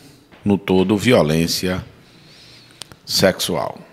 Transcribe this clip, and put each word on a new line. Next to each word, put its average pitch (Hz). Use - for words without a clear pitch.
no 101
todo, 95
violência 90
sexual. -